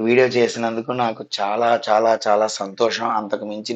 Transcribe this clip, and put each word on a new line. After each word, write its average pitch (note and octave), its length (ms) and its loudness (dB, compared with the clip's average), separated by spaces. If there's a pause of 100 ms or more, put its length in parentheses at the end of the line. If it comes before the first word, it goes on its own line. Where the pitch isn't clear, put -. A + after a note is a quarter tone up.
వీడియో B2 220 4 (100)
చేసినందుకు A#2 540 0 (140)
నాకు A2 180 -4 (160)
చాలా G#2+ 300 -2 (180)
చాలా A2 240 4 (160)
చాలా G#2+ 200 4 (120)
సంతోషం. A2 480 -2 (120)
అంతకు G#2 320 -4
మించి G#2+ 240 -8